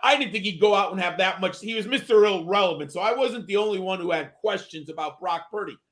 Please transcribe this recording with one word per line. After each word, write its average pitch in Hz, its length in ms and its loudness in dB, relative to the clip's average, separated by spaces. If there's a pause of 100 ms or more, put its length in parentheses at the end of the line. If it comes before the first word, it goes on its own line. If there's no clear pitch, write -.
I 269 120 6
didn't 254 160 -2
think 202 140 -4
he'd 180 160 -6
go 208 140 6
out 196 160 2
and 190 100 -4
have 175 160 -2
that 185 240 0
much. 185 180 -2
He 226 140 -8
was 214 140 -4
Mister 233 360 4
Irrelevant, 175 680 0
so 175 80 -6
I 226 120 2
wasn't 240 340 -2
the 196 100 0
only 208 220 0
one 185 200 -4
who 175 120 -4
had 151 240 -2
questions 160 540 -6
about 156 300 -8
Brock 170 320 -6
Purdy. - 240 -8 (160)